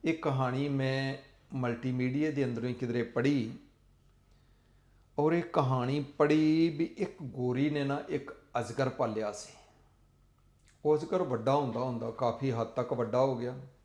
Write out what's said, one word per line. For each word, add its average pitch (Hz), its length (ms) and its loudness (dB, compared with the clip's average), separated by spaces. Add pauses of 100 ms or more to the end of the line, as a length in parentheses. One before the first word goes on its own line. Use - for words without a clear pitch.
ਇਹ 165 100 2
ਕਹਾਣੀ 135 540 0
ਮੈਂ 135 480 0 (380)
ਮਲਟੀਮੀਡੀਆ 127 760 0
ਦੇ 135 140 0
ਅੰਦਰੋਂ 120 240 -2
ਹੀ 123 60 -4
ਕਿਧਰੇ 120 280 -2
ਪੜ੍ਹੀ 127 560 0 (1600)
ਔਰ 151 140 4
ਇਹ 170 100 2
ਕਹਾਣੀ 131 580 0
ਪੜ੍ਹੀ 156 680 4
ਵੀ 165 300 -2
ਇੱਕ 190 240 -4
ਗੋਰੀ 127 480 0
ਨੇ 143 140 -2
ਨਾ 139 240 -2
ਇੱਕ - 260 -4 (260)
ਅਜਗਰ 127 280 -2
ਪਾਲਿਆ 107 440 -2
ਸੀ। - 200 -14 (1300)
ਉਹ 151 120 6
ਅਜਗਰ 170 260 0
ਵੱਡਾ 127 340 0
ਹੁੰਦਾ 120 240 0
ਹੁੰਦਾ 120 300 -4
ਕਾਫੀ 123 420 -2
ਹੱਦ 113 160 0
ਤੱਕ 123 240 -4
ਵੱਡਾ 120 280 0
ਹੋ 131 160 2
ਗਿਆ। 123 220 -6 (260)